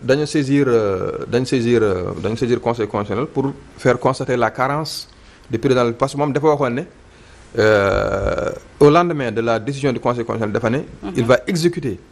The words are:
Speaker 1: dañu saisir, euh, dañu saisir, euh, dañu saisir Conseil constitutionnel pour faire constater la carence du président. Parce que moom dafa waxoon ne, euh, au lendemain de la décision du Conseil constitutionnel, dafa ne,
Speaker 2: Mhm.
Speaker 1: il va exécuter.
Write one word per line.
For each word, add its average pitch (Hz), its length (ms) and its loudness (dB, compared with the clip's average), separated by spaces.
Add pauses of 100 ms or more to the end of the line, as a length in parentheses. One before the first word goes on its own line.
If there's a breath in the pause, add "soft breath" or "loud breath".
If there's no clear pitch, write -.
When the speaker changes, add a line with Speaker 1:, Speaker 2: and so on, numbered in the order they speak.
Speaker 1:
dañu 135 240 0
saisir, 143 420 2
euh, 101 600 0
dañu 120 160 0
saisir, 120 380 2
euh, 90 220 0 (180)
dañu 110 140 -2
saisir 120 240 0
Conseil 117 280 -2
constitutionnel 110 380 -4
pour 139 260 -4 (240)
faire 127 220 2
constater 131 400 -2
la 113 120 2
carence 143 560 -4 (440 soft breath)
du 117 80 -2
président. 123 340 2
Parce 135 220 -2
que 143 40 -6
moom 147 140 0
dafa 143 140 0
waxoon 143 240 2
ne, 123 120 -4 (760 loud breath)
euh, 101 920 2 (300)
au 147 100 8
lendemain 156 420 2
de 110 80 -4
la 113 180 0
décision 135 340 -2
du 117 80 -4
Conseil 120 240 -2
constitutionnel, 113 280 -4
dafa 110 180 0
ne, 117 80 0
Speaker 2:
Mhm. - 380 -10
Speaker 1:
il 117 80 0
va 123 220 6
exécuter. 165 520 -2 (140)